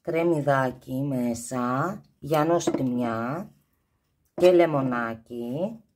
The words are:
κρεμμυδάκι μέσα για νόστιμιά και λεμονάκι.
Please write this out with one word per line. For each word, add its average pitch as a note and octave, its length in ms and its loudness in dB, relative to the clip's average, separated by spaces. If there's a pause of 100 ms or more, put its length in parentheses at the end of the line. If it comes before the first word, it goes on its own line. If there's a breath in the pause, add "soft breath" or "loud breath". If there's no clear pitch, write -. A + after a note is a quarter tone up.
κρεμμυδάκι D3 920 0
μέσα C3 1080 -4 (180)
για D3+ 260 0
νόστιμιά C3+ 1040 -2 (840)
και F3+ 180 6
λεμονάκι. A#2+ 1300 0 (140)